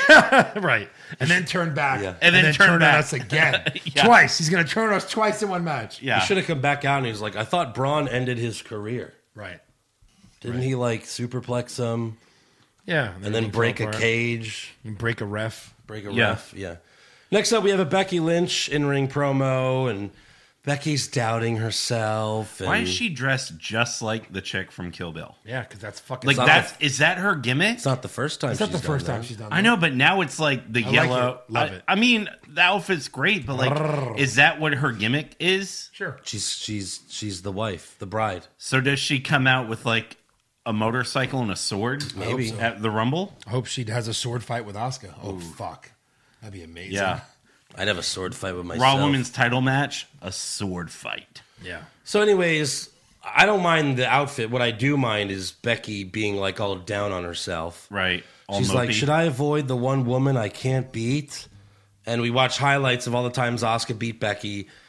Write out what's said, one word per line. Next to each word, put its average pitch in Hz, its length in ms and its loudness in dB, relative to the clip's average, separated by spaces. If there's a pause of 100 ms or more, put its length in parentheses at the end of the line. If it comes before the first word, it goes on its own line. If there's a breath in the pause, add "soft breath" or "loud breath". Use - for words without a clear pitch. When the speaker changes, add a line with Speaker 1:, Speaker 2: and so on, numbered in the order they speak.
Speaker 1:
<laughs> 269 520 8
Right. 120 300 0 (280 loud breath)
And 143 120 0
then 180 160 2
turn 165 260 0
back. 135 300 0
Speaker 2:
Yeah. 92 180 -4
Speaker 3:
And 175 140 8
then 180 180 8
turn 196 160 6
Speaker 1:
turn 170 120 6
Speaker 3:
back. 147 140 8
Speaker 1:
on 147 60 6
us 147 140 -2
again. 147 640 0
Speaker 3:
<laughs> - 60 -14 (100)
Yeah. 143 100 6
Speaker 1:
Twice. 180 320 8
He's 160 140 0
gonna 175 140 4
turn 220 280 0
us 190 180 0
twice 214 320 0
in 208 60 0
one 180 160 -2
match. 127 380 -6
Speaker 3:
Yeah. 120 180 4
Speaker 2:
He 92 60 4
should 196 100 4
have 185 100 0
come 156 140 -2
back 143 240 0
out 139 140 4
and 131 80 0
he 113 60 -2
was 104 100 -6
like, 107 120 -4
"I 107 100 -2
thought 147 300 -2
Braun 139 340 0
ended 123 280 -2
his 117 240 -6
career." 107 540 -8 (200)
Speaker 1:
Right. 92 260 -14 (840)
Speaker 2:
Didn't 120 160 -6
Speaker 1:
Right. 127 80 -2
Speaker 2:
he, 131 80 -2
like, 120 300 -2
superplex 123 720 -6
him? 117 400 -4 (680 soft breath)
Speaker 1:
Yeah. 135 300 -2
Speaker 2:
And 92 100 -12
then 104 100 -2
Speaker 1:
everything 113 160 0
Speaker 2:
break 117 280 2
Speaker 1:
fell 113 80 -2
Speaker 2:
a 107 40 -4
Speaker 1:
apart. 110 120 -4
Speaker 2:
cage. 117 720 -2 (100)
Speaker 1:
And 110 120 -10
break 117 240 -2
a 113 40 -6
ref. 107 500 -6 (140)
Speaker 2:
Break 107 180 -12
a 101 60 -8
Speaker 3:
Yeah. 113 160 4
Speaker 2:
ref, - 260 -6
yeah. 90 220 -10 (560 soft breath)
Next 208 200 2
up, 214 120 2
we 202 60 4
have 190 100 2
a 185 40 2
Becky 185 360 0
Lynch 170 480 0
in-ring 139 400 0
promo, 131 840 0
and 101 200 -6 (540 soft breath)
Becky's 143 440 -2
doubting 113 480 0
herself. 110 1040 -2
And 95 80 -4
Speaker 3:
Why 190 100 2
is 233 100 -2
she 233 200 -2
dressed 131 500 -4
just 113 440 -2
like 110 300 -4
the 95 80 -6
chick 92 300 -6
from 87 220 -12
Kill 87 180 -10
Bill? 80 240 -12 (100)
Speaker 1:
Yeah, 117 200 -8
'cause - 160 -20
that's 104 180 -14
fucking - 300 -8
Speaker 3:
Like, 139 60 4
Speaker 2:
It's 131 40 -4
not 127 80 4
Speaker 3:
that's, 165 260 4
Speaker 2:
the - 120 -8
Speaker 3:
is 139 140 -2
that 170 200 2
her 190 160 0
gimmick? 147 440 0
Speaker 2:
It's - 60 -8
not 131 180 0
the - 60 -8
first - 320 -6
time 131 120 -2
Speaker 1:
It's - 80 -2
not 214 100 0
Speaker 2:
she's 180 100 -4
Speaker 1:
the - 60 -8
Speaker 2:
done 156 100 0
Speaker 1:
first 131 100 -4
time 117 160 -4
Speaker 2:
that. 117 40 -12
Speaker 1:
she's 117 120 -12
done 107 140 -10
Speaker 3:
I 151 40 0
Speaker 1:
that. 185 60 2
Speaker 3:
know, 233 140 6
but 165 180 2
now 156 260 4
it's, 156 180 -4
like, 139 340 0
the 120 120 0
Speaker 1:
I - 20 -6
like 135 80 0
Speaker 3:
yellow. 127 340 4 (200)
Speaker 1:
it. 110 40 -12
Love 123 180 0
Speaker 3:
I, 95 40 -12
Speaker 1:
it. 92 140 -14
Speaker 3:
I 185 80 4
mean, 220 320 4 (200)
the 147 140 -2
outfit's 185 460 0
great, 156 380 -2
but, 131 100 -4
like, 131 160 2
Speaker 1:
Brrr. 143 440 -2
Speaker 3:
is 127 200 0
that 151 240 6
what 156 140 0
her 131 180 0
gimmick 117 480 -2
is? 185 520 -2
Speaker 1:
Sure. 175 300 -12
Speaker 2:
She's, - 300 -6
she's, 101 560 -8
she's 95 340 -8
the 101 100 -8
wife, 98 460 -6
the 104 80 -12
bride. 101 400 -4 (120)
Speaker 3:
So - 220 0
does 135 200 0
she 143 180 0
come 131 300 2
out 131 200 2
with, 110 160 -6
like, 113 340 -2 (500)
a 113 40 -2
motorcycle 113 720 -2
and 104 100 -2
a - 20 -4
sword 120 480 -4 (140)
Speaker 2:
Maybe. 120 300 -4
Speaker 1:
I 110 40 -6
hope 110 80 -8
so. 110 60 -2
Speaker 3:
at 110 180 -2
the 110 80 0
Rumble? 131 560 -2
Speaker 1:
I 110 40 -12
hope 123 160 -4
she - 180 -6
has 110 240 -6
a 110 60 -6
sword 120 280 -6
fight 120 220 -8
with 104 100 -14
Asuka. 110 480 -8
Oh, 98 140 -8
Speaker 3:
Ooh. 90 40 -10
Speaker 1:
fuck. 85 520 -14 (500)
That'd 107 120 -18
be 87 100 -16
amazing. 85 300 -12
Speaker 3:
Yeah. 95 260 0 (580 soft breath)
Speaker 2:
I'd 95 80 -2
have 101 120 0
a 85 40 -6
sword 92 320 -6
fight 92 220 -6
with 90 100 -8
myself. 85 160 -2 (160)
Speaker 3:
Raw 139 60 2
Women's 135 260 0
title 123 300 2
match, 135 480 0 (120)
a 92 120 -10
sword 90 580 -6
fight. - 520 -14 (200)
Speaker 1:
Yeah. 87 200 -12 (200)
Speaker 2:
So - 180 0
anyways, 170 680 2 (340)
I 120 240 4
don't 202 160 2
mind 156 340 2
the 127 120 0
outfit. 127 420 0
What 123 100 0
I 120 120 2
do 131 240 0
mind 107 340 0
is 95 220 -6
Becky 107 500 -4
being, 104 340 -4
like, 98 220 -2
all 101 160 -2
down 101 380 -4
on 90 100 -4
herself. 85 640 -8
Speaker 3:
Right. 92 360 -2 (240 soft breath)
All 101 100 -2
Speaker 2:
She's 98 160 0
like, 123 160 2
Speaker 3:
mopey. - 40 2
Speaker 2:
"Should 135 160 2
I 156 120 4
avoid 147 460 0
the 127 80 -2
one 131 280 0
woman 131 320 2
I 107 120 0
can't 131 420 -2
beat?" 127 560 -4 (600 soft breath)
And 120 160 -2
we 117 80 0
watch 127 280 2
highlights 135 480 2
of 120 80 -2
all 123 80 0
the 123 80 -2
times 120 320 -2
Asuka 113 340 0
beat 113 220 -6
Becky. 101 480 -4 (220 soft breath)